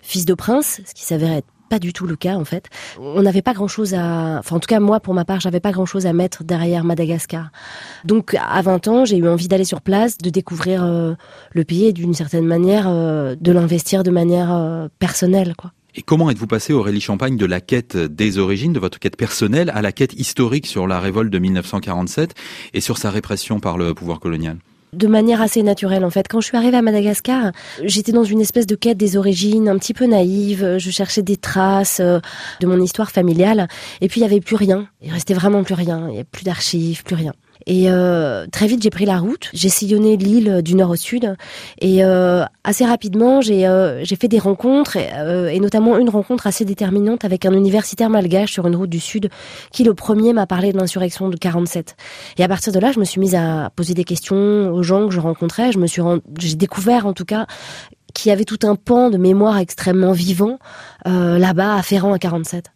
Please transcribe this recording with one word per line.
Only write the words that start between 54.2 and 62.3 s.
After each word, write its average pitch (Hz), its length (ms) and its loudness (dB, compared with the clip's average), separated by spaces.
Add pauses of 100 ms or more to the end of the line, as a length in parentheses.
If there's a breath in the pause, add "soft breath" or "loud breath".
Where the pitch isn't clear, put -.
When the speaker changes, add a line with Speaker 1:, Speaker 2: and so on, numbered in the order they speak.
Speaker 1:
aux 175 140 0
gens 196 240 2
que 185 60 -2
je 175 60 0
rencontrais. 170 520 -2
Je 196 60 0
me 175 100 2
suis 170 140 -2
rend-, 170 180 2 (180)
j'ai 165 160 -2
découvert, 196 520 0
en 196 80 -2
tout 180 100 -10
cas, 214 220 -4 (680 loud breath)
qu'il - 140 0
y 208 40 6
avait 202 120 2
tout 214 180 -6
un 208 140 4
pan 247 340 4
de 202 60 0
mémoire 196 420 4
extrêmement 185 540 2
vivant, 190 460 0 (500 loud breath)
euh, 180 300 2
là-bas, 185 360 2
afférent 196 380 0
à 190 60 0
quarante-sept. 170 580 -4